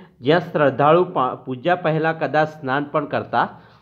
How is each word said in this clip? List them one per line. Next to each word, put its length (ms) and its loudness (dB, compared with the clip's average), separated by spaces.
જ્યાં 200 2
શ્રદ્ધાળુ 640 2
પા-, 300 -2
પૂજા 400 -4
પહેલાં 440 -2
કદાચ 300 0
સ્નાન 360 -4
પણ 200 -4
કરતા 440 -2